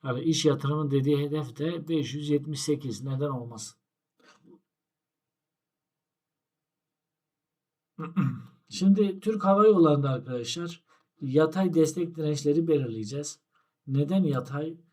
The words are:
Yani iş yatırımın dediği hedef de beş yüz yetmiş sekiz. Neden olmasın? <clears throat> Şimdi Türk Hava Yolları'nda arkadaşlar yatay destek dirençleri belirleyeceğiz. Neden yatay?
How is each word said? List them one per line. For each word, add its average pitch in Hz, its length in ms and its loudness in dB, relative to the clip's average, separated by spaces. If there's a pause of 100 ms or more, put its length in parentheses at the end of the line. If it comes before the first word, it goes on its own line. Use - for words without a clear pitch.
Yani 131 180 -4
iş 160 240 0
yatırımın 143 460 0
dediği 139 260 2
hedef 143 400 -4
de 160 300 -6
beş 151 260 -2
yüz 147 160 -6
yetmiş 147 320 -2
sekiz. 139 420 -4
Neden 135 260 -4
olmasın? 120 500 -10 (4000)
<clears throat> 165 180 -10 (540)
Şimdi 196 500 2
Türk 208 260 -2
Hava 196 200 6
Yolları'nda 156 440 6
arkadaşlar 131 720 -6 (380)
yatay 156 520 2
destek 160 420 2
dirençleri 151 520 0
belirleyeceğiz. 131 720 -2 (480)
Neden 147 360 2
yatay? 143 540 -4 (160)